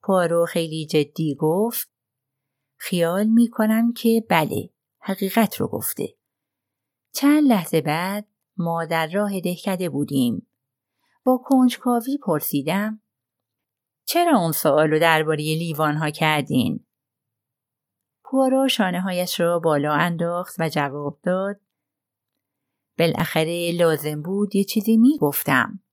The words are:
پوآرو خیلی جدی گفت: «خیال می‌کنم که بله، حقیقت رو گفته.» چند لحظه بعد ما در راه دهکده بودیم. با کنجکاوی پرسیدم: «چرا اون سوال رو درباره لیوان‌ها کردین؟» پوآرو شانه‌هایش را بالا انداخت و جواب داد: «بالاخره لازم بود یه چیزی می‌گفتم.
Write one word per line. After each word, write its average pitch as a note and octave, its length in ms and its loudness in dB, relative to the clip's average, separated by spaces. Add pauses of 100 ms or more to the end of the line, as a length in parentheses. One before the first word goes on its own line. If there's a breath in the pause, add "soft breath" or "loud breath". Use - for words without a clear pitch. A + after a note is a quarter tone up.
پوآرو E3+ 440 2
خیلی D#3+ 400 -4
جدی D3+ 540 0
گفت: F#3 520 -2 (840)
«خیال F3+ 500 0
می‌کنم A3+ 640 2
که A3+ 360 2
بله، D#3 400 0 (300)
حقیقت G3 560 0
رو A#3 120 -4
گفته.» - 400 -6 (1040)
چند D4 340 4
لحظه F3 340 2
بعد F3+ 460 -4 (300)
ما E3 280 -2
در D#3+ 280 -2
راه G3+ 260 -2
دهکده F3 500 -4
بودیم. C3+ 560 -2 (800)
با B3+ 220 2
کنجکاوی B3+ 800 2
پرسیدم: E3+ 760 -2 (1040)
«چرا E4+ 340 2
اون E3 120 0
سوال D3+ 400 2
رو D#3 80 2
درباره D#3 580 0
لیوان‌ها D#3 520 -2
کردین؟» D3+ 760 -2 (1400)
پوآرو C4 440 2
شانه‌هایش F#3 720 -2
را E3+ 200 2
بالا D3+ 340 2
انداخت E3+ 680 -2
و D#3+ 100 0
جواب C#3+ 540 -4
داد: F#3+ 380 -4 (1400)
«بالاخره E3+ 760 -2
لازم D3+ 500 0
بود G3 340 -4
یه G3 80 4
چیزی A3 340 2
می‌گفتم. D3 960 2